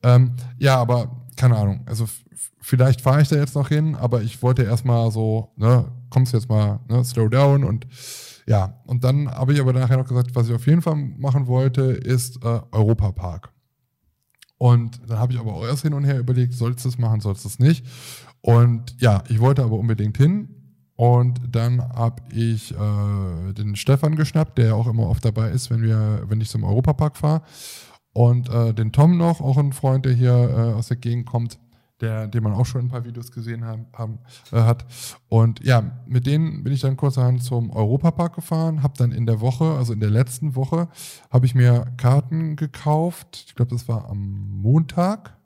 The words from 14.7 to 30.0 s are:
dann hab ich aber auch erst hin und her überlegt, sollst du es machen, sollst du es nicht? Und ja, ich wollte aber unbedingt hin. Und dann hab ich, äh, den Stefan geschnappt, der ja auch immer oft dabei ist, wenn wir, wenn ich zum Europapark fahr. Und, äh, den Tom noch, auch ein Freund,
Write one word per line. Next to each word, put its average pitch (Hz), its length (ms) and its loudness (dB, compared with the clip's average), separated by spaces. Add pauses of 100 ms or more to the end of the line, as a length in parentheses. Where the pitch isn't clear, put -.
dann 113 120 -4
hab 123 120 0
ich 123 80 -4
aber 110 140 -6
auch 90 140 -8
erst 131 160 -4
hin 156 100 -2
und 143 120 -2
her 139 140 2
überlegt, 123 360 0
sollst 120 320 -4
du - 20 0
es 123 80 -6
machen, 110 240 0
sollst 101 240 -4
du 101 60 -10
es - 80 -14
nicht? 151 260 4 (560)
Und 117 580 4
ja, 107 300 2
ich 110 120 0
wollte 131 220 2
aber 110 140 0
unbedingt 104 400 -2
hin. 185 400 0 (400)
Und 123 520 2
dann 120 320 0
hab - 500 -4
ich, 113 440 -4
äh, 101 800 -4
den 104 200 -6
Stefan 139 420 0
geschnappt, 156 420 -2
der 117 80 4
ja 110 80 2
auch 113 120 0
immer 113 220 0
oft - 160 -2
dabei 110 240 0
ist, 123 220 -4
wenn 117 100 0
wir, 110 480 0
wenn 110 140 -2
ich 107 80 -6
zum 110 120 -4
Europapark 131 540 0
fahr. 156 260 0 (680)
Und, 120 380 4
äh, 117 240 0
den 110 180 -2
Tom 165 240 6
noch, 170 240 0
auch 135 160 0
ein 143 160 0
Freund, 135 320 0